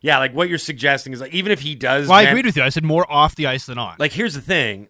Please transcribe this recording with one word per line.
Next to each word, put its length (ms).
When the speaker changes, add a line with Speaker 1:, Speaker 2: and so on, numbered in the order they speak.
Speaker 1:
Yeah, 160
like, 140
what 160
you're 100
suggesting 540
is, 60
like, 140
even 180
if 100
he 120
does 340
Speaker 2:
Well, 120
I 60
Speaker 1:
man- 80
Speaker 2:
agreed 120
with 100
you. 60
I 80
said 140
more 280
off 240
the 120
ice 180
than 140
on. 180
Speaker 1:
Like, 140
here's 240
the 60
thing. 480